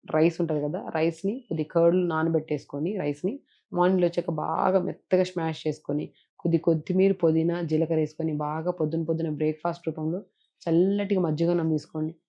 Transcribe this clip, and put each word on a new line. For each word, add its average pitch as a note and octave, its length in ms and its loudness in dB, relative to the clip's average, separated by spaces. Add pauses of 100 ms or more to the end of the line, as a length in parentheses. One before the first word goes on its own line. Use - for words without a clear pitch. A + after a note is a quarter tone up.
రైస్ E3 300 2
ఉంటది D3+ 220 -2
కదా, D3+ 180 -4 (100)
రైస్‌ని E3 440 -2 (100)
కొద్ది D#3 220 -4
కర్డ్‌లు E3+ 420 4
నానబెట్టేసుకొని D#3+ 880 -2
రైస్‌ని D3+ 360 -4 (380)
మార్నింగ్ F3+ 340 2
వచ్చాక E3+ 320 -2
బాగా E3+ 420 0
మెత్తగా F3+ 440 0
స్మాష్ E3 380 -4
చేసుకొని D3 440 -4 (340)
కొద్ది E3 180 0
కొత్తిమీర, F3 560 2
పుదీనా, E3 480 2
జీలకర్ర D#3 380 0
వేసుకొని D#3 380 -2
బాగా D#3 340 -2
పొద్దున E3 320 -2
పొద్దున D#3+ 280 -2
బ్రేక్‌ఫాస్ట్ D#3 560 -2
రూపంలో D#3+ 320 -4 (420)
చల్లటిగా F#3+ 600 2
మజ్జిగన్నం E3 480 0
తీసుకోండి. D#3 440 -4 (160)